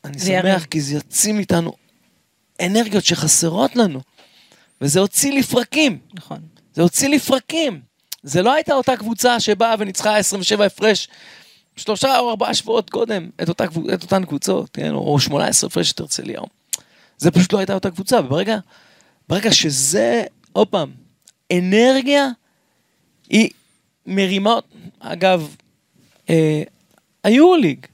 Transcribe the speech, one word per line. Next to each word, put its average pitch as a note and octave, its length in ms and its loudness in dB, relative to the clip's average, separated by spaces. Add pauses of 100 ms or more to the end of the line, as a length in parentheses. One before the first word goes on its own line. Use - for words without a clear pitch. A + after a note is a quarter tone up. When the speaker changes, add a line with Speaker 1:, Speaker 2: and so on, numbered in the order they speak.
Speaker 1:
"אני C#3+ 140 -12
Speaker 2:
זה F#3 80 -6
Speaker 1:
שמח, F#3 180 0
Speaker 2:
ירים. F#3+ 160 4
Speaker 1:
כי D#3 200 -4
זה C#3+ 140 -4
יוציא G3+ 380 -2
מאיתנו F#3 400 -2 (880)
אנרגיות G3 440 0
שחסרות E3+ 720 0
לנו." E3+ 240 2 (800)
וזה C#3+ 200 2
הוציא C#4 380 0
לפרקים. B3+ 600 0 (160)
Speaker 2:
נכון. D#3 240 -18 (360)
Speaker 1:
זה D#3+ 80 0
הוציא A3 260 2
לפרקים. C#4 720 -2 (420)
זה D#3 200 0
לא A#3 100 4
הייתה D#4 220 0
אותה B3+ 220 0
קבוצה A3+ 440 0
שבאה G#3+ 380 0
וניצחה G#3 380 -2
עשרים G3+ 240 0
ושבע G#3 240 0
הפרש, G3+ 440 0 (680)
שלושה B3 420 0
או A#3+ 120 0
ארבעה G#3+ 240 -4
שבועות A3 360 -2
קודם, G#3 380 -4 (140)
את E3 60 -2
אותה - 180 -2
קבוצ-, D#3+ 280 -4
את - 80 -6
אותן F#3+ 220 0
קבוצות, D3 460 -4
כן? D3+ 220 -6
או C#3+ 280 0
שמונה C#3+ 260 -2
עשרה - 220 0
הפרש E3+ 240 -2
את - 80 -10
הרצליה. - 400 -8 (800)
זה D#3 120 2
פשוט F3+ 220 2
לא G#3 60 0
הייתה F#3+ 160 -2
אותה F#3+ 160 -4
קבוצה, F#3+ 300 0
וברגע, F#3+ 380 -2 (680)
ברגע G3+ 240 0
שזה, F#3+ 720 0 (280)
עוד G3 160 0
פעם, D#3 220 -4 (640)
אנרגיה, B3+ 760 2 (1000)
היא - 220 4 (560)
מרימה G3 460 0
אות-, - 220 -4 (260)
אגב, F3+ 560 0 (720)
אה, D#3 320 2 (640)
היורוליג. B3+ 540 6 (160)